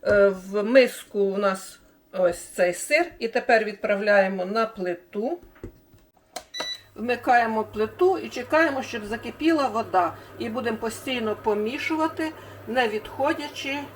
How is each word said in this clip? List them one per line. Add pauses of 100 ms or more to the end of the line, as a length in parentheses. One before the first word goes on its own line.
е,
в
миску
у
нас (320)
ось
цей
сир. (140)
І
тепер
відправляємо
на
плиту. (1600)
Вмикаємо
плиту
і
чекаємо,
щоб
закипіла
вода. (260)
І
будемо
постійно
помішувати, (360)
не
відходячи (160)